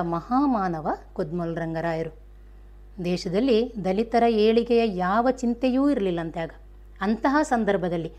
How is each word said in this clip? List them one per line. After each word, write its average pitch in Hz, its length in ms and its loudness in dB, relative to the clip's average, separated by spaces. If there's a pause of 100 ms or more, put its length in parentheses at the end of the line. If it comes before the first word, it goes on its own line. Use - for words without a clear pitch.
ಮಹಾಮಾನವ 180 840 -2 (260)
ಕುದ್ಮಲ್ 170 440 -4
ರಂಗರಾಯರು. 165 600 -4 (880)
ದೇಶದಲ್ಲಿ 214 680 0 (140)
ದಲಿತರ 226 420 0
ಏಳಿಗೆಯ 226 720 2
ಯಾವ 208 340 2
ಚಿಂತೆಯೂ 254 580 0
ಇರಲಿಲ್ಲಂತೆ 175 500 -2
ಆಗ. 165 120 -6 (500)
ಅಂತಹ 233 400 2
ಸಂದರ್ಭದಲ್ಲಿ 180 760 0